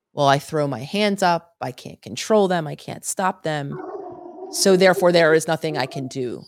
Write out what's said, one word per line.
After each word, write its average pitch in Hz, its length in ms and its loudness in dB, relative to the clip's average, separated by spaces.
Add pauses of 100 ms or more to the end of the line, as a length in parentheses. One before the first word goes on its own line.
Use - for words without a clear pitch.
(140)
well, 143 140 2
I 139 120 6
throw 147 280 -2
my 123 140 -6
hands 202 420 -2
up, 170 360 0
I 127 120 -6
can't - 300 -16
control 202 460 0
them, 170 200 -2
I 143 80 -10
can't - 280 -14
stop 190 400 -4
them. 147 360 -6 (720)
So 190 260 4
therefore, 180 340 4
there 165 220 6
is 160 140 2
nothing 156 300 -4
I 131 100 -2
can 135 200 -8
do 120 400 -8